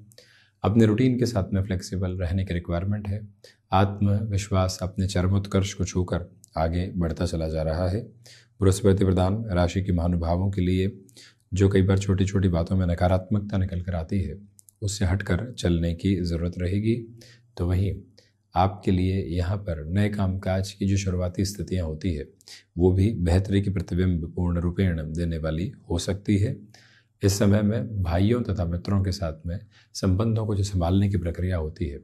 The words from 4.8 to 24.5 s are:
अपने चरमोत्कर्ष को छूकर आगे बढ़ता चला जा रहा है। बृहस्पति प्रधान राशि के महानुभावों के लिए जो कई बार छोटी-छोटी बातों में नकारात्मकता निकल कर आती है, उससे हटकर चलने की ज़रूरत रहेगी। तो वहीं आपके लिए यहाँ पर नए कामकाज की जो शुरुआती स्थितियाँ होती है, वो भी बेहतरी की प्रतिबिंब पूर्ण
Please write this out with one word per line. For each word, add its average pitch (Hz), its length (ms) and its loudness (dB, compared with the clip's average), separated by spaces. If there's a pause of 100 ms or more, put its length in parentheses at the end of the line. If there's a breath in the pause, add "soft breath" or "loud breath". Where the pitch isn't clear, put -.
अपने 92 260 -2
चरमोत्कर्ष 95 640 0
को 90 120 -4
छूकर 87 560 -4 (160)
आगे 87 380 0
बढ़ता 85 300 -2
चला 80 220 -2
जा 78 140 -4
रहा 82 280 -2
है। 104 120 -2 (600 loud breath)
बृहस्पति 95 440 4
प्रधान 95 400 2
राशि 90 380 0
के 98 80 -2
महानुभावों 87 600 0
के 92 100 -2
लिए 92 380 0 (540 loud breath)
जो 98 160 4
कई 98 120 4
बार 95 160 4
छोटी-छोटी 95 500 2
बातों 85 300 0
में 90 100 2
नकारात्मकता 92 720 0
निकल 92 240 -2
कर 90 140 -6
आती 87 260 -2
है, 76 160 -6 (440)
उससे 98 240 -2
हटकर 92 480 -2
चलने 85 420 0
की 98 200 2
ज़रूरत 87 420 -2
रहेगी। 107 640 -2 (380 loud breath)
तो 87 100 -2
वहीं 92 340 0 (540 soft breath)
आपके 143 360 2
लिए 92 320 2
यहाँ 87 340 -2
पर 80 280 -6
नए 101 240 0
कामकाज 95 640 -2
की - 140 -4
जो 98 120 2
शुरुआती 90 480 -2
स्थितियाँ 87 420 -4
होती 78 260 -2
है, 71 140 -6 (500 loud breath)
वो 92 140 6
भी 95 220 4
बेहतरी 95 480 2
की 101 80 -2
प्रतिबिंब 87 640 -2
पूर्ण 87 240 0